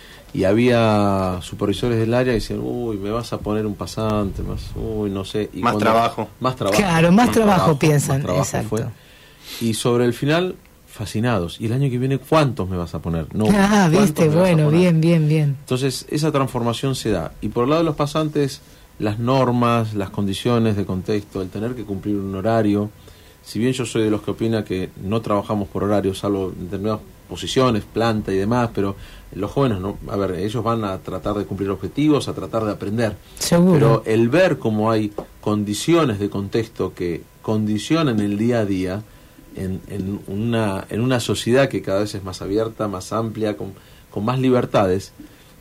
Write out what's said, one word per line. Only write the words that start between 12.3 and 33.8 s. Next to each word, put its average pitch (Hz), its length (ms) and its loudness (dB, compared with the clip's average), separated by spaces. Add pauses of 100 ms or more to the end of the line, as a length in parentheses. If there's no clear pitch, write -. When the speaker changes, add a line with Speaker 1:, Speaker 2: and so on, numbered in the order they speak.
Speaker 1:
me 92 80 -4
vas 87 200 -4
a 92 40 -4
poner?". 82 340 -2
"No, 107 180 2
Speaker 3:
Ah, 196 380 4
Speaker 1:
¿cuántos 175 120 6
Speaker 3:
viste, 165 220 2
Speaker 1:
me 156 40 4
vas 151 80 2
a 165 40 4
Speaker 3:
bueno, 170 260 4
Speaker 1:
poner?". 156 160 4
Speaker 3:
bien, 170 200 4
bien, 160 280 4
bien. 147 320 2
Speaker 1:
Entonces, 127 480 -2
esa 151 240 0
transformación 127 640 0
se 117 160 -2
da. 82 200 -2 (100)
Y 104 80 -4
por 120 160 0
el 131 40 0
lado 160 140 2
de - 20 2
los 151 100 -2
pasantes, 151 640 -2 (400)
las 107 200 -2
normas, 120 720 2
las 98 160 -4
condiciones 107 680 0
de 98 100 -2
contexto, 98 560 -4
el 92 80 -6
tener 104 260 -6
que 110 80 -10
cumplir 101 340 -4
un 98 180 -4
horario. 104 540 2 (560)
Si - 140 -8
bien 123 140 2
yo 127 120 -4
soy 110 180 0
de 107 60 4
los 104 140 0
que 104 80 -4
opina 110 340 -2
que 92 240 -4 (120)
no 104 200 -2
trabajamos 101 480 -2
por 95 140 -4
horarios, 98 360 0
salvo 98 320 -2
en 90 140 -10
determinadas 101 360 -4 (280)
posiciones, 104 540 0
planta 107 480 -2
y 95 60 0
demás, 113 360 0
pero 98 220 -2 (380)
los - 180 -6
jóvenes, 123 280 0
no, 95 180 -6 (120)
a 107 60 -6
ver, 95 200 0
ellos 107 280 -4
van 113 200 -2
a 95 160 -4
tratar 98 360 -6
de 101 100 -2
cumplir 98 260 -4
objetivos, 127 560 0
a 90 60 -6
tratar 113 320 -4
de 104 60 -2
aprender. 104 440 -2 (240)
Speaker 3:
Seguro. 175 340 4
Speaker 1:
Pero 135 320 6